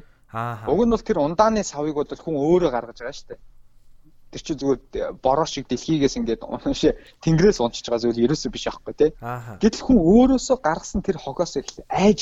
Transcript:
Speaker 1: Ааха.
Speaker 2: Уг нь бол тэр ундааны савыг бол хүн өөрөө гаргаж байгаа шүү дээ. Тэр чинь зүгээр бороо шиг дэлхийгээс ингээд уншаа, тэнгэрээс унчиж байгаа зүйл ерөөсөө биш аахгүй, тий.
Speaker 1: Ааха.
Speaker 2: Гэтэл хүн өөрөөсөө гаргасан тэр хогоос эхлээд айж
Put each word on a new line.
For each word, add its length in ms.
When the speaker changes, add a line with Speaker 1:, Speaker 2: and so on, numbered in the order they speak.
Speaker 1:
Ааха. 400
Speaker 2:
Уг 160
нь 80
бол 140
тэр 140
ундааны 440
савыг 320
бол 120
хүн 260
өөрөө 380
гаргаж 280
байгаа 160
шүү 160
дээ. 80
Тэр 80
чинь 180
зүгээр 220
бороо 240
шиг 220
дэлхийгээс 500
ингээд 240
уншаа, 500
тэнгэрээс 380
унчиж 260
байгаа 160
зүйл 220
ерөөсөө 260
биш 160
аахгүй, 300
тий. 140
Speaker 1:
Ааха. 400
Speaker 2:
Гэтэл 240
хүн 160
өөрөөсөө 580
гаргасан 460
тэр 160
хогоос 340
эхлээд 320
айж 340